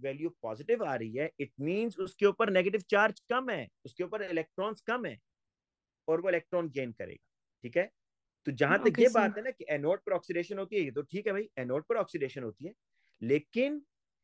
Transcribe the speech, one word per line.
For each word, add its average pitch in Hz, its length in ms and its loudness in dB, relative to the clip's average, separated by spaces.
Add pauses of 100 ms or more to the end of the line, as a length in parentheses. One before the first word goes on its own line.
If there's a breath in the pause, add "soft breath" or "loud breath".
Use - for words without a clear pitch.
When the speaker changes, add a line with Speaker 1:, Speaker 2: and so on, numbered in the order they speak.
Speaker 1:
value 139 280 -4 (120)
positive 147 440 0
आ 139 100 0
रही 113 200 -6
है, 147 140 -2 (120)
it 139 100 -6 (100)
means 190 380 -2
उसके 190 260 0
ऊपर 202 240 4
negative 190 400 2
charge 208 300 4 (100)
कम 254 200 -2
है, 151 180 -4 (180)
उसके - 180 -8
ऊपर 190 200 -6
electrons 185 580 -4
कम 233 240 -4
है 120 120 -8 (920)
और 165 140 2
वो 185 80 0
electron 170 400 0
gain 131 220 -4
करेगा। 90 340 -14 (380)
ठीक 120 140 -6
है, 190 120 2 (580)
तो 147 40 -2
जहां 143 260 4
तक 220 100 0
Speaker 2:
ओके, 202 140 4
Speaker 1:
ये 247 80 10
Speaker 2:
sir। 226 40 4
Speaker 1:
बात 208 240 4
है 214 60 -6
ना 254 80 -4
कि - 180 -16
anode 151 360 0
पर 196 80 -2
oxidation 175 460 -2
होती 196 160 -6
है, 196 60 2
ये 143 100 -2
तो 131 100 -4
ठीक 196 260 -8
है 202 60 0
भाई, 208 240 -4
anode 131 320 -2
पर 226 80 0
oxidation 143 460 -4
होती 117 220 -10
है, 202 80 -14 (480)
लेकिन 226 600 0 (420)